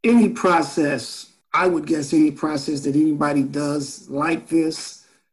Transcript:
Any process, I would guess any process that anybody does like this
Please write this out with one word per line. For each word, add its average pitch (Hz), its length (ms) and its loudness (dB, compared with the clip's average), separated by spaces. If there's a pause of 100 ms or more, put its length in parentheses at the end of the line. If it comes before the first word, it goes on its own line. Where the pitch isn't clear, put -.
Any 226 260 6
process, 151 1040 -2 (200)
I 175 140 0
would 160 180 0
guess 151 280 -2
any 151 180 6
process 147 500 -4
that 143 140 -2
anybody 147 480 2
does 143 680 -6
like 156 380 -4
this 160 580 -2 (280)